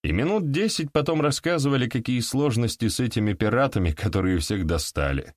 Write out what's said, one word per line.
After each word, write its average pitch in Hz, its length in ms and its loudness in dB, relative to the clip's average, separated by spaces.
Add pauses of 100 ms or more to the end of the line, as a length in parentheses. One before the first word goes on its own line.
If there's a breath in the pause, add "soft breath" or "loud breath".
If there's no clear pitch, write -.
И 113 80 -2
минут 165 400 0
десять 170 400 -2
потом 156 300 0
рассказывали, 143 680 0
какие 123 320 -2
сложности 120 720 0
с - 100 -2
этими 110 340 0
пиратами, 107 580 2
которые 92 480 0
всех 95 260 -2
достали. 73 720 -2